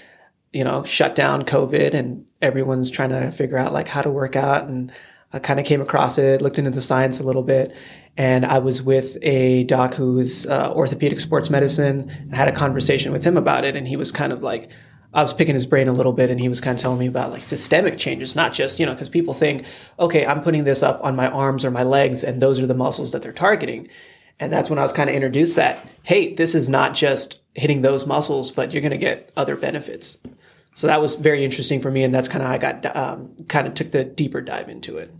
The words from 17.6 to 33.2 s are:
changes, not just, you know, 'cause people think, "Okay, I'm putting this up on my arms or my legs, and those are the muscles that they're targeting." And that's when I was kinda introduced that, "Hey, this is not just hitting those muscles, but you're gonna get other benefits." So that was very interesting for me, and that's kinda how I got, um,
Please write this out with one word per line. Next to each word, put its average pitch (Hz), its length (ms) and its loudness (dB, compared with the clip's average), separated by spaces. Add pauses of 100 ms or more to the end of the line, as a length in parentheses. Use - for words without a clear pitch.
changes, 131 380 -4
not 151 160 2
just, - 260 -4
you 160 80 2
know, 127 80 -2
'cause 131 140 -10
people 165 260 0
think, 143 300 0 (340)
"Okay, 170 260 4
I'm 147 160 0
putting 156 220 0
this 139 220 2
up 135 180 2
on 135 140 0
my 127 100 0
arms 135 380 0
or 131 80 0
my 123 100 0
legs, 131 400 2
and 127 180 -2
those 135 200 4
are 131 60 0
the 123 80 2
muscles 127 360 -2
that 120 100 -6
they're 110 120 -12
targeting." 151 560 0 (500)
And 139 140 -6
that's 143 180 0
when 147 80 0
I 139 60 4
was 135 80 0
kinda 143 200 0
introduced 139 440 2
that, 131 280 0 (200)
"Hey, 175 300 2
this 165 200 0
is 139 140 2
not 135 260 2
just - 460 -2 (140)
hitting 139 280 0
those 135 240 2
muscles, 143 460 -2
but 127 200 -4
you're 147 100 -2
gonna 143 140 0
get - 400 -4
other 143 200 -2
benefits." - 600 -8 (600)
So 151 100 -2
that 151 140 4
was 151 160 0
very 147 280 2
interesting 131 360 -2
for 135 100 -4
me, 131 140 2
and 127 100 2
that's 127 140 0
kinda 135 180 -4
how 127 60 -2
I 131 60 -2
got, 135 380 -4
um, 135 340 -8 (180)